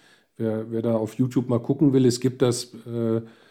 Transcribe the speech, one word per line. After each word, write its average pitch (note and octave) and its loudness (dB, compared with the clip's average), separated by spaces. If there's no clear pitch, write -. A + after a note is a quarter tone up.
Wer, A2 -6
wer A2+ -4
da A#2 2
auf A2 -4
YouTube B2+ 0
mal A#2+ 2
gucken C#3 2
will, C3 6
es A#2+ 2
gibt B2+ -2
das, A#2+ 0
äh, A#2 -2